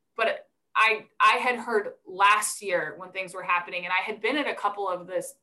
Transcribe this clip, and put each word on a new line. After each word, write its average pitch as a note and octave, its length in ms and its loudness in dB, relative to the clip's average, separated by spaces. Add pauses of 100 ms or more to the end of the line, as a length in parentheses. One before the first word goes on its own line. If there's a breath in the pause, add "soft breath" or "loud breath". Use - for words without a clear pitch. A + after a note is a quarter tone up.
(160)
But - 320 0 (260)
I, G#3+ 340 2 (120)
I G#3+ 140 8
had B3 260 0
heard A#3 340 -2 (120)
last G3+ 560 2
year F3 340 -2
when F3+ 160 -14
things F#3 220 -8
were F#3 100 -10
happening, F3+ 400 -2
and F3+ 80 -4
I F#3 100 2
had G#3 200 -6
been B3 160 0
at C4+ 100 0
a G3 80 -2
couple G3+ 320 -2
of F3 200 -4
this, F3+ 360 -4